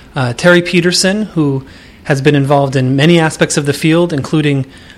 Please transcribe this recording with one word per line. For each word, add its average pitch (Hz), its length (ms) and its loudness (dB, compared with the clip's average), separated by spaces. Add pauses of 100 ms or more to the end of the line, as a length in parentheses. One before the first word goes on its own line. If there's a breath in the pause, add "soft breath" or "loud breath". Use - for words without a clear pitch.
(160 loud breath)
Uh, 123 180 -2
Terry 175 300 2
Peterson, 180 600 0
who 143 440 -4 (380 loud breath)
has 139 140 0
been 147 140 2
involved 139 420 0
in 131 200 0
many 165 240 4
aspects 160 380 -2
of 143 100 -2
the 143 60 0
field, 170 380 0
including, 143 540 -2 (320 loud breath)